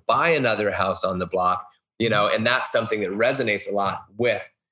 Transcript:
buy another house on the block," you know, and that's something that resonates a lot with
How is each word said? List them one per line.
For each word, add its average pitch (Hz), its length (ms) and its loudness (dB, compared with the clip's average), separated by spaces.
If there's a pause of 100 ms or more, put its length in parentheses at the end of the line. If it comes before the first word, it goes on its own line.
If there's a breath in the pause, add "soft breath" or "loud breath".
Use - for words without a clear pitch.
buy 135 220 2
another 113 420 2
house 95 340 -2
on 95 140 -2
the 90 80 -2
block," 90 400 0 (320 loud breath)
you 113 120 0
know, 104 180 2
and 110 180 0
that's 123 240 0
something 113 300 0
that 92 100 -2
resonates 110 600 0
a - 20 -4
lot 98 320 -2 (140)
with 113 240 0 (280)